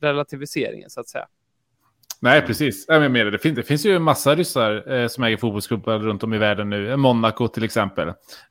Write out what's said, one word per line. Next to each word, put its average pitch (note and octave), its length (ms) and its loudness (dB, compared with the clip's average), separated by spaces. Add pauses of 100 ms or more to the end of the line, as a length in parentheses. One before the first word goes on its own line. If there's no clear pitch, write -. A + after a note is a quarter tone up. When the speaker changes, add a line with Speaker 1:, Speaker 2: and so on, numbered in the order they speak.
Speaker 1:
relativiseringen, C#3+ 880 -4
så - 100 -14
att - 80 -12
säga. - 180 -12 (960)
Speaker 2:
Nej, C#3 220 6
precis. B2 460 -4
Ja, D#3+ 60 4
men D#3 80 8
jag C3+ 100 2
menar, A2 180 2
det G2+ 80 -2
fin-, D#3 160 0
det A#2+ 80 -4
finns D3+ 240 0
ju F#3+ 100 4
en E3+ 60 0
massa D3 320 2
ryssar, B2 580 -2
eh, A#2+ 160 0
som B2 160 -4
äger A2+ 120 2
fotbollsklubbar G#2+ 640 -2
runt G#2+ 240 -4
om A2+ 120 -4
i A2 40 0
världen G#2 320 0
nu. G#2 260 -4
Monaco A#2+ 520 2
till A2 160 -6
exempel. F#2+ 480 -2 (380)